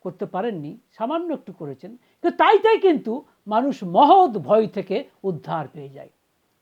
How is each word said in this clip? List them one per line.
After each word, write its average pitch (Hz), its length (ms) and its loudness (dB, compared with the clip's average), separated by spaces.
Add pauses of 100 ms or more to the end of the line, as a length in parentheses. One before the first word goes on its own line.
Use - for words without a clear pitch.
করতে 185 240 -10
পারেননি, 190 520 -8 (140)
সামান্য 320 420 -6
একটু 247 200 -12
করেছেন, 151 380 -14
কিন্তু - 460 -6
তাই 381 220 4
তাই 427 200 2
কিন্তু 277 440 0 (240)
মানুষ 226 360 -2
মহৎ 247 540 6
ভয় 208 300 2
থেকে 202 420 -6 (140)
উদ্ধার 160 440 -6
পেয়ে 139 220 -16
যায়। 139 200 -20 (520)